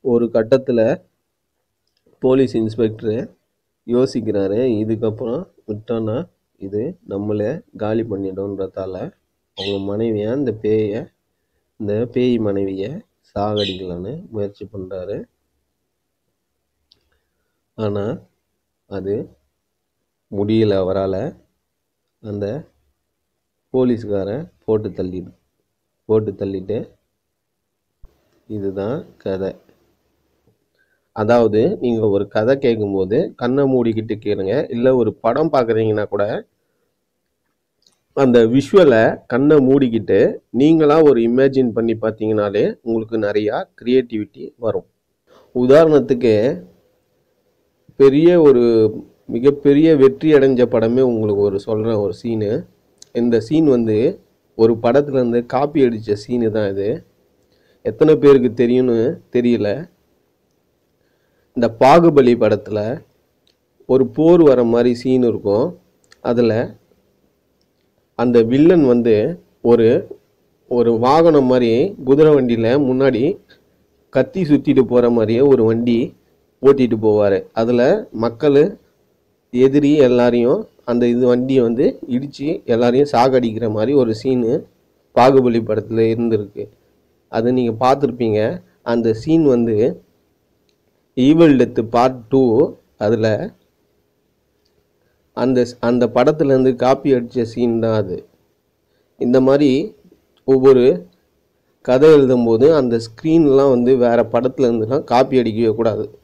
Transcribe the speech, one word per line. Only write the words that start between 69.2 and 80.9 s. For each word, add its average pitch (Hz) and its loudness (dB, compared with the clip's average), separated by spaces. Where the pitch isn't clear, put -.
ஒரு, 120 2
ஒரு 117 0
வாகனம் 147 4
மாதிரி 127 0
குதிரை 147 4
வண்டியில 120 0
முன்னாடி 127 0
கத்தி 135 -2
சுத்திட்டு 143 2
போற 120 2
மாதிரியே 117 0
ஒரு 135 4
வண்டி 117 -2
ஓட்டிட்டு 127 4
போவாரு. 104 0
அதுல 123 0
மக்கள், 139 0
எதிரி 139 2
எல்லாரையும் 123 2
அந்த 120 -2